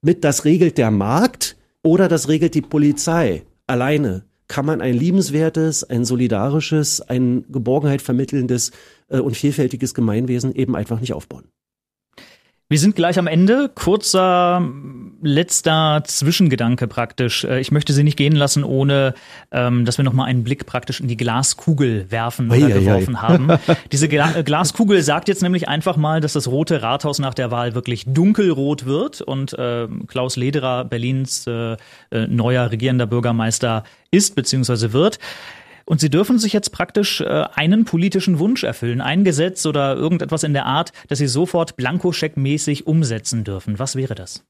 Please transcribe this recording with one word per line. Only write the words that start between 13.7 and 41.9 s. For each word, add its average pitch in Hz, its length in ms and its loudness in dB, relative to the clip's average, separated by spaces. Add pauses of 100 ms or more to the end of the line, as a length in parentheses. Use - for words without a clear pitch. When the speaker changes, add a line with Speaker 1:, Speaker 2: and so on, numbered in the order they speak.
Speaker 2:
Kurzer, 180 880 2 (600)
letzter 156 840 2
Zwischengedanke 127 840 0
praktisch. - 560 -4
Äh, 127 160 -2
ich 135 100 -4
möchte 147 220 0
Sie 143 100 4
nicht 147 140 2
gehen 147 180 4
lassen, 143 300 2
ohne, 135 480 2 (380)
ähm, 123 340 0
dass 123 120 -2
wir 143 60 2
noch 131 80 2
mal 131 140 0
einen 123 180 0
Blick 131 220 -4
praktisch - 340 -8
in 135 80 -6
die 117 80 -4
Glaskugel 120 960 0
werfen 117 420 -2
oder 117 60 6
Speaker 1:
Ei, 135 160 6
ei, - 20 4
ei. 98 40 4
Speaker 2:
geworfen 95 420 2
haben. 135 260 4 (240)
Speaker 1:
<laughs> - 220 -2
Speaker 2:
Diese 147 160 2
Gla-, 151 260 2
äh, 165 80 -2
Glaskugel 180 580 2
sagt 151 280 0
jetzt 190 140 0
nämlich 180 260 0
einfach 160 260 -2
mal, 156 240 0
dass 151 140 -2
das 131 160 -2
Rote 143 320 0
Rathaus 139 380 -2
nach 135 140 -4
der 123 180 -4
Wahl 120 220 -2
wirklich 120 320 -4
dunkelrot 151 800 2
wird 160 360 -4
und, 135 360 -8
ähm, 120 500 -6
Klaus 127 280 -4
Lederer 131 480 -2
Berlins, 127 640 -4
äh, 117 300 -6 (340)
äh, 110 160 -2
neuer 120 420 0
regierender 120 380 0
Bürgermeister 113 800 -2 (260)
ist 196 240 2
beziehungsweise 120 560 0
wird. 165 280 2 (680)
Und 156 120 2
Sie 156 80 2
dürfen 143 280 2
sich 214 140 0
jetzt 208 220 -2
praktisch, - 480 -2
äh, - 240 -2 (100)
einen 190 300 2
politischen 180 540 0
Wunsch 214 260 0
erfüllen, 120 340 -4
ein 156 240 0
Gesetz 180 420 0
oder 143 300 0
irgendetwas 160 480 -2
in 151 80 0
der 135 140 0
Art, 151 260 -2 (160)
das 135 120 -4
Sie 143 80 2
sofort 165 500 -2
blankoscheckmäßig 147 1120 -2